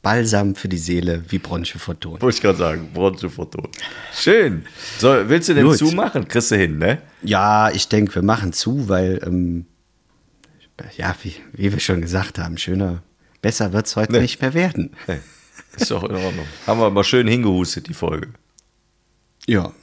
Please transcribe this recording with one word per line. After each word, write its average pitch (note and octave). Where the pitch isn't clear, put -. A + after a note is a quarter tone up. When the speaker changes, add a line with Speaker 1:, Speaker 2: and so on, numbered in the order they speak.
Speaker 1:
Balsam G#2
für -
die F#2
Seele, E2+
wie F#2+
Bronche E2
vor -
Ton. E2
Speaker 2:
Wollte B2+
ich -
grad G2
sagen, E2
Bronche F#2
vor E2
Ton. -
Schön. D#3+
So, A#2
willst E3+
du E3
den C#3
Speaker 1:
Gut. D3+
Speaker 2:
zumachen? E3
Kriegst -
du A2
hin, E2
ne? G#2
Speaker 1:
Ja, G#2
ich -
denk, G#2+
wir F2+
machen G#2
zu, B2
weil, F#2
ähm, F2
ja, F#2+
wie, F2
wie G2+
wir -
schon F2+
gesagt F#2
haben, E2
schöner, F2+
besser G#2
wird's A2
heute G#2+
Speaker 2:
Nee. A#2+
Speaker 1:
nicht B2
mehr C3
werden. E3+
Speaker 2:
Nee. E2
Ist -
doch G#2
in G2
Ordnung. F2+
Haben A2+
wir A2
mal G2
schön B2
hingehustet, G2
die E2+
Folge. D#2+
Speaker 1:
Ja, G2+